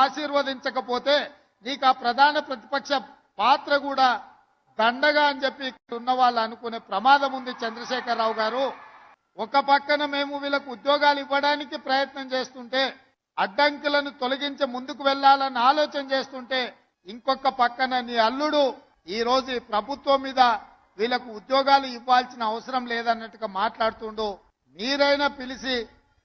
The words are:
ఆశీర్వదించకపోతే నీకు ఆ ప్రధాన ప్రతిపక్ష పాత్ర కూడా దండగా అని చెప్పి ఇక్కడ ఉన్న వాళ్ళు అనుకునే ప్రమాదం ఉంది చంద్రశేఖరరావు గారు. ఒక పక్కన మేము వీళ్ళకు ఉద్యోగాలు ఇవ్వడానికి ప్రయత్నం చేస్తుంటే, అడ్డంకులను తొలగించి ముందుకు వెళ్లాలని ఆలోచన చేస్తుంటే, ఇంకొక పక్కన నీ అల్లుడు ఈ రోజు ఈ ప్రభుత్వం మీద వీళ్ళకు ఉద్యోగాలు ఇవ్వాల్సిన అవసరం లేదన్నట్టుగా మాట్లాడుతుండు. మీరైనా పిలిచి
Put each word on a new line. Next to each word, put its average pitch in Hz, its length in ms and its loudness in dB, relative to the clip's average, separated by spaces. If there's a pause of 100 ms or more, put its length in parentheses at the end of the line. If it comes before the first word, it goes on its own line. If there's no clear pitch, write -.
ఆశీర్వదించకపోతే 269 1160 0 (480)
నీకు 269 200 -4
ఆ 262 80 6 (100)
ప్రధాన 269 360 4
ప్రతిపక్ష 277 520 -6 (480)
పాత్ర 285 380 2
కూడా 277 320 2 (680)
దండగా 277 480 2
అని 277 160 -2
చెప్పి 269 240 -4
ఇక్కడ - 280 -10
ఉన్న 240 180 -4
వాళ్ళు 247 260 4
అనుకునే 226 400 -6 (100)
ప్రమాదం 262 440 4
ఉంది 254 200 -8 (100)
చంద్రశేఖరరావు 233 800 -4
గారు. 233 240 0 (720)
ఒక 220 200 -2 (100)
పక్కన 277 380 2
మేము 285 320 -4
వీళ్ళకు 277 380 -4
ఉద్యోగాలు 285 440 2
ఇవ్వడానికి 285 580 -2
ప్రయత్నం 277 560 -2
చేస్తుంటే, 254 480 -4 (560)
అడ్డంకులను 285 760 0 (100)
తొలగించి 277 520 -2
ముందుకు 262 300 -10
వెళ్లాలని 269 560 4 (100)
ఆలోచన 302 420 0
చేస్తుంటే, 262 480 -4 (480)
ఇంకొక 262 420 -2 (120)
పక్కన 247 460 0
నీ 240 100 -2 (100)
అల్లుడు 294 360 2 (520)
ఈ - 20 -4 (100)
రోజు 254 240 2
ఈ 240 100 -4 (100)
ప్రభుత్వం 269 540 0
మీద 262 160 0 (580)
వీళ్ళకు 247 300 -2 (100)
ఉద్యోగాలు 269 480 4 (100)
ఇవ్వాల్సిన 247 540 0
అవసరం 247 400 -4
లేదన్నట్టుగా 226 560 -4 (120)
మాట్లాడుతుండు. 220 680 -2 (500)
మీరైనా 285 500 2 (100)
పిలిచి 254 380 -6 (500)